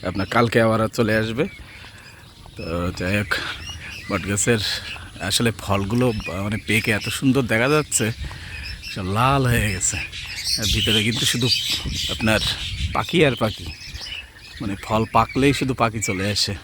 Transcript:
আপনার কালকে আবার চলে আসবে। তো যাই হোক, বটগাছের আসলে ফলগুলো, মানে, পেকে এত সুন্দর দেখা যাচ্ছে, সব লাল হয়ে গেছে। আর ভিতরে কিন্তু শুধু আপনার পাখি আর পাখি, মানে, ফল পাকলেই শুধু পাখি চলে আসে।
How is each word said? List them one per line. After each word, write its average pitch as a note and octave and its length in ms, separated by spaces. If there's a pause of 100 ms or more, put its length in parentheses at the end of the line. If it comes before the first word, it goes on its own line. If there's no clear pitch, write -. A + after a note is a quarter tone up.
আপনার F#2+ 200
কালকে A#2 340
আবার A2 280
চলে A2 280
আসবে। A2+ 320 (1080)
তো F2 400
যাই F#2 220
হোক, G#2 160 (760)
বটগাছের G2+ 480 (640)
আসলে G#2+ 380
ফলগুলো, G2+ 540 (140)
মানে, G2 300 (100)
পেকে A2 260
এত G#2 160
সুন্দর C3+ 340
দেখা A2+ 260
যাচ্ছে, B2+ 440 (840)
সব F#2+ 180
লাল C3 340
হয়ে A2+ 260
গেছে। - 240 (640)
আর A2 140
ভিতরে A2 280
কিন্তু A2+ 240
শুধু B2+ 220 (600)
আপনার G#2+ 300 (520)
পাখি D#3+ 320
আর B2+ 120
পাখি, G#2 280 (960)
মানে, G2+ 220
ফল A2 300
পাকলেই C3 400
শুধু C3 220
পাখি A2+ 260
চলে G2 300
আসে। G2+ 340